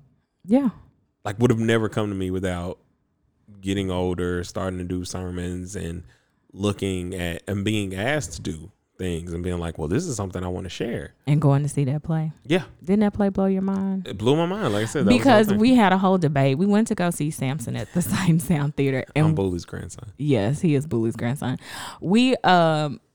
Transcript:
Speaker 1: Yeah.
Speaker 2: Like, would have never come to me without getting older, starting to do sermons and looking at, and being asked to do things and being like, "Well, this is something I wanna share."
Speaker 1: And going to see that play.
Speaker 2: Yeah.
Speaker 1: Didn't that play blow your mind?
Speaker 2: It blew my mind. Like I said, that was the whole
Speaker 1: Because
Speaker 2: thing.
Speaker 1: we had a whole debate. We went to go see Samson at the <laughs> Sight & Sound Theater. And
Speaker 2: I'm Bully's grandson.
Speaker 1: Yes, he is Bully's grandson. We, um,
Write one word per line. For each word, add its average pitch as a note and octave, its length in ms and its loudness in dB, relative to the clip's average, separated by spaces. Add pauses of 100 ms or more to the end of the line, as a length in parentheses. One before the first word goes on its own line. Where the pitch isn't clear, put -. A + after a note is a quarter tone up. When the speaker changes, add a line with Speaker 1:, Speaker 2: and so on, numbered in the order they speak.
(440)
Speaker 1:
Yeah. A#3+ 260 2 (540)
Speaker 2:
Like, G#2 140 -6
would A#2 140 4
have A2+ 80 0
never A2+ 280 2
come G#2+ 200 -4
to G2+ 80 -4
me F#2 160 -4
without F2+ 460 -4 (840)
getting G2 300 -2
older, F2+ 520 -2
starting F#2 380 -6
to F#2 40 -6
do F2+ 200 -4
sermons F2+ 720 -8
and E2+ 260 -8 (500)
looking F#2+ 640 -2
at, F2 320 -6
and G2+ 180 -2
being G2+ 300 -2
asked B2+ 400 -4
to - 80 -12
do D#2+ 300 -10 (260)
things F2 340 -4
and E2+ 120 -4
being F2+ 140 -2
like, E2+ 200 -6
"Well, D#2+ 80 -4
this G#2+ 180 0
is D3 120 -6
something F#2+ 260 -6
I F2+ 60 -4
wanna F2+ 200 -6
share." - 460 -8 (140)
Speaker 1:
And D3 120 2
going C#3 220 4
to C#3+ 60 -2
see C#3+ 160 -2
that C#3+ 180 -2
play. D#3+ 300 -4 (120)
Speaker 2:
Yeah. E3 200 0 (160)
Speaker 1:
Didn't G3+ 200 2
that G#3 140 2
play G3+ 140 2
blow G3 180 0
your F#3+ 160 0
mind? F#3+ 460 -2
Speaker 2:
It F#2 100 -8
blew A#2 160 4
my E3 120 2
mind. F#3 260 0
Like G#2 100 2
I A2+ 40 -2
said, D3+ 200 0
that G3+ 60 8
was A#3+ 100 4
the C#4 80 6
whole A3 80 8
Speaker 1:
Because A3 100 4
Speaker 2:
thing. G#3 100 2
Speaker 1:
we B3 180 6
had G3+ 160 6
a F#3+ 60 4
whole F#3+ 200 4
debate. C#3 400 2
We F#3 80 2
went G#3 220 2
to G#3+ 80 -2
go F3 140 0
see D#3 200 -2
Samson C3 460 -6
at A#2 180 -8
the F3 80 0
<laughs> - 0 -
Sight & E3 400 2
Sound D3 340 0
Theater. C3+ 280 0 (100)
And D#3 140 4
Speaker 2:
I'm D#3 80 2
Bully's F2+ 280 0
grandson. - 540 -12
Speaker 1:
Yes, C3+ 420 2
he D#3+ 140 4
is C#3 140 0
Bully's A2+ 280 0
grandson. B2 420 -4 (420)
We, A#3+ 380 4
um, D#3+ 600 2 (140)